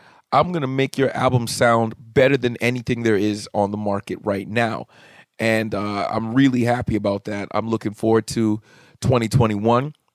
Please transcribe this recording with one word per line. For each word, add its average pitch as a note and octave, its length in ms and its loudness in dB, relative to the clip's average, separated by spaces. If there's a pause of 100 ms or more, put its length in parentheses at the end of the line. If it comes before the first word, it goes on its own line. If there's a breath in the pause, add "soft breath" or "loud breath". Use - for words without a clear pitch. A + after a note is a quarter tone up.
(320 soft breath)
I'm D#3+ 200 2
gonna D#3 160 -2
make C3+ 300 -2
your C3+ 180 0
album A#2+ 320 0
sound A#2 500 2
better C3+ 400 2
than B2 200 -2
anything A#2+ 460 -2
there A2 140 4
is G#2 360 -2
on G2+ 180 0
the G#2 60 -6
market G2+ 440 -4
right G2+ 260 -4
now. A2 380 -2 (520 loud breath)
And, A2 360 0
uh, G2+ 360 -4
I'm A2+ 240 -4
really B2+ 300 4
happy A#2+ 320 0
about G2+ 300 -2
that. G2+ 260 -8
I'm A2 180 -4
looking A2 240 -4
forward A2+ 340 0
to G#2+ 340 -2 (400 soft breath)
twenty A#2+ 260 2
twenty-one A2+ 640 2 (220)